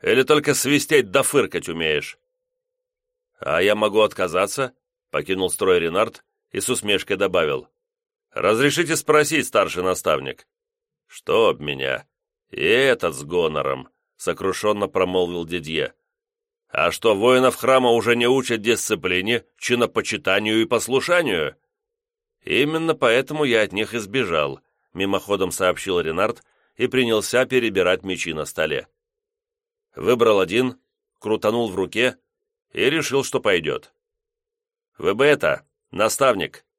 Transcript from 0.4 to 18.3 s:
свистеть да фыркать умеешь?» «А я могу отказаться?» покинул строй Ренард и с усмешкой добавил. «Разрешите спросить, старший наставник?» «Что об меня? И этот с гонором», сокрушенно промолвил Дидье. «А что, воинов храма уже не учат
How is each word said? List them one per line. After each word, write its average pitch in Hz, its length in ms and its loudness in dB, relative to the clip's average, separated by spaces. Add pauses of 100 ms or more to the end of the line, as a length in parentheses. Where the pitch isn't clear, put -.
свистеть 135 580 2
да 139 100 4
фыркать 101 460 0
умеешь?» 80 500 -4 (1200)
«А 80 240 -2
я 104 140 2
могу 107 240 2
отказаться?» 98 760 0 (380)
покинул 90 360 -2
строй 92 300 2
Ренард 85 460 -2 (260)
и 101 80 -6
с 98 100 -6
усмешкой 104 480 -2
добавил. 85 520 0 (640)
«Разрешите 143 640 0
спросить, 151 500 2
старший 90 380 0
наставник?» 76 640 -2 (580)
«Что - 440 0
об 76 100 -4
меня? 67 480 -6 (420)
И - 100 -10
этот 110 540 0
с 67 80 -12
гонором», 73 680 -4 (280)
сокрушенно 95 720 -4
промолвил 90 560 -2
Дидье. 80 500 -6 (720)
«А 82 220 0
что, 113 240 2
воинов 127 400 4
храма 127 360 2
уже 117 260 2
не 120 100 0
учат 127 340 0